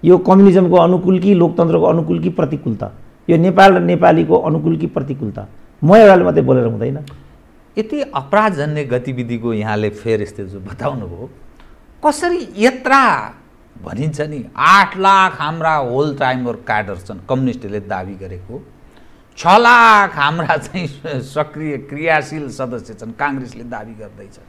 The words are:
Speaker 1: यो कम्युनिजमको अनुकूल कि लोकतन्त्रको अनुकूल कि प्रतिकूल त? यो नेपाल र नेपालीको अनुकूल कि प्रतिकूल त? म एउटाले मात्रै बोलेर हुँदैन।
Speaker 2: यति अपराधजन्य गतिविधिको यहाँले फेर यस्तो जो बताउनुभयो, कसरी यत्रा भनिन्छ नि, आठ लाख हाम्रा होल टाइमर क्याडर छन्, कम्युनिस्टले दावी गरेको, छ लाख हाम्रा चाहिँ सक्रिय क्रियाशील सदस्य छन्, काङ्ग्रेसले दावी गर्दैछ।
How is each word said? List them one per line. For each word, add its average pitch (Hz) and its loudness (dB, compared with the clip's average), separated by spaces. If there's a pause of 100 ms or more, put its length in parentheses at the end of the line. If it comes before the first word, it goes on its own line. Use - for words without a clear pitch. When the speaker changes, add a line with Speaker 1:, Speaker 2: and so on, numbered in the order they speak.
Speaker 1:
यो 180 6
कम्युनिजमको 185 4
अनुकूल 180 2
कि 196 2
लोकतन्त्रको 170 2
अनुकूल 165 0
कि 170 -2
प्रतिकूल 143 -6
त? 101 -10 (380)
यो 170 4
नेपाल 190 6
र 180 2
नेपालीको 170 2
अनुकूल 160 0
कि 160 -4
प्रतिकूल 135 -8
त? 101 -12 (360)
म 175 6
एउटाले 196 8
मात्रै 156 2
बोलेर 127 2
हुँदैन। 117 -6 (800)
Speaker 2:
यति 220 -6
अपराधजन्य 151 -2
गतिविधिको 120 -6
यहाँले 107 -4
फेर 107 -4
यस्तो 104 -12
जो 95 -14
बताउनुभयो, 101 -10 (760)
कसरी 285 -4
यत्रा 247 0 (500)
भनिन्छ 143 -6
नि, 151 -10 (120)
आठ 185 4
लाख 190 2
हाम्रा 160 -2
होल 139 -2
टाइमर 127 -2
क्याडर 107 -6
छन्, 92 -16
कम्युनिस्टले 113 -4
दावी 95 -10
गरेको, 95 -16 (720)
छ - -2
लाख 220 6
हाम्रा 156 -2
चाहिँ 165 -8 (180)
सक्रिय 151 -8
क्रियाशील 147 -6
सदस्य 117 -10
छन्, 110 -16
काङ्ग्रेसले 131 -10
दावी 113 -16
गर्दैछ। 104 -20